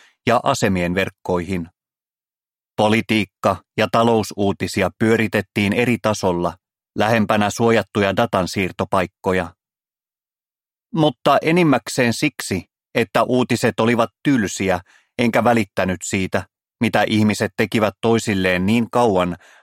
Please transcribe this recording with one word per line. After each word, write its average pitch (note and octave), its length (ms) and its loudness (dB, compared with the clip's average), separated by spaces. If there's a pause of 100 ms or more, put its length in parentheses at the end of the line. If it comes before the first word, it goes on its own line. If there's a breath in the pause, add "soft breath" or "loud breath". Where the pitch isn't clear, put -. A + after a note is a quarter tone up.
(260 soft breath)
ja A#2 160 2
asemien F#2 520 -2
verkkoihin. F2+ 760 -4 (1080)
Politiikka- G#2+ 840 0 (140)
ja G#2+ 160 0
talousuutisia G2+ 1080 0
pyöritettiin G#2+ 720 0
eri A#2+ 300 0
tasolla, F2 520 -2 (440)
lähempänä G#2 520 0
suojattuja G#2 680 0
datansiirtopaikkoja. F#2 1400 -2 (1400)
Mutta D3+ 480 2
enimmäkseen C#3+ 720 2
siksi, - 520 -4 (300)
että A#2 280 0
uutiset A#2 580 0
olivat A2+ 300 2 (120)
tylsiä, G2 580 0 (380 soft breath)
enkä A#2+ 260 0
välittänyt G2+ 600 0
siitä, F#2+ 420 -4 (340)
mitä A2 260 0
ihmiset G#2 500 0
tekivät G#2+ 440 0
toisilleen F#2+ 680 0
niin A#2 240 0
kauan, F2+ 460 0 (260 soft breath)